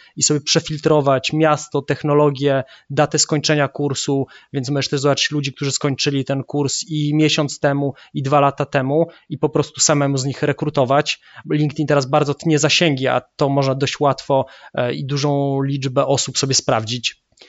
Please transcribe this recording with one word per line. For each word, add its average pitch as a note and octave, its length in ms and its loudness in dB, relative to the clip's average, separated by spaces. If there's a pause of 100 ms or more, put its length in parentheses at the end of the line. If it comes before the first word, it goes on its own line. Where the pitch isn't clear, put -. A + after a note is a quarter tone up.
(160)
i D3 60 -2
sobie D3+ 180 2
przefiltrować D3+ 920 0
miasto, D3+ 500 0
technologię, C#3+ 800 2 (260)
datę D3 280 2
skończenia D3 500 0
kursu, C#3 580 -2 (260)
więc C3+ 180 -4
możesz C#3+ 180 -2
też C#3+ 120 -2
zobaczyć C#3 300 0
ludzi, C#3+ 220 -4
którzy C#3 200 -4
skończyli C#3 520 -2
ten C3+ 200 -4
kurs C#3+ 440 -2
i D3+ 260 0
miesiąc D3+ 460 2
temu, C#3 340 0 (200)
i D3 80 -4
dwa C#3 180 2
lata C#3 240 2
temu, C#3+ 440 0 (200)
i D3 100 -8
po D3+ 100 0
prostu - 320 -2
samemu C#3+ 360 2
z C3 80 -2
nich C3+ 180 -4
rekrutować. C#3+ 800 0 (300)
LinkedIn D3+ 360 0
teraz C#3+ 200 0
bardzo C#3+ 280 0
tnie D#3 240 0
zasięgi, C#3 500 2
a B2 120 2 (160)
to C#3+ 120 0
można C#3 260 0
dość C3+ 260 -4
łatwo, C3+ 460 0 (280)
e, B2 200 -2
i D3 120 -6
dużą C#3 560 0
liczbę C#3 440 -2
osób C3+ 320 -2
sobie C3+ 160 0
sprawdzić. A#2 680 -2 (260)